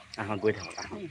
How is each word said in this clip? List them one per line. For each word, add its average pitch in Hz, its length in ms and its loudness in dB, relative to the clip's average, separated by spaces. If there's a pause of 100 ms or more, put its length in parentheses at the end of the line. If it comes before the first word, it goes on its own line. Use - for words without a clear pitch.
(160)
আহক, 107 240 0
গৈ 107 140 6
থাকক, 98 240 -6
আহক। - 340 -6